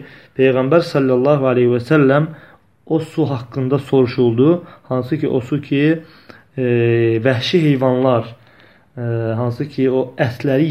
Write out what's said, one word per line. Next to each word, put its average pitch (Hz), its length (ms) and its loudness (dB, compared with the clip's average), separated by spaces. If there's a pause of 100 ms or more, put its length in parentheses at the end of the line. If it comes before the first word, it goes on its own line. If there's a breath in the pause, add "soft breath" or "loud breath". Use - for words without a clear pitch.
(380 loud breath)
Peyğəmbər 131 480 2
sallallahu 135 640 2
aleyhi 123 240 2
və 123 80 -2
səlləm 147 460 2 (580 loud breath)
o 160 140 -2
su 156 260 -4
haqqında 131 540 -4
soruşuldu. 131 840 2 (260 loud breath)
Hansı 127 280 -4
ki, 151 100 -4
o 127 140 -2
su 143 200 -6
ki, 151 400 0 (560 loud breath)
e, 131 60 -4 (640)
vəhşi 135 380 0
heyvanlar, 127 720 0 (600 soft breath)
e, 127 40 -10 (380)
hansı 123 300 -4
ki, 131 200 -2
o 131 280 -2
ətləri 143 540 -2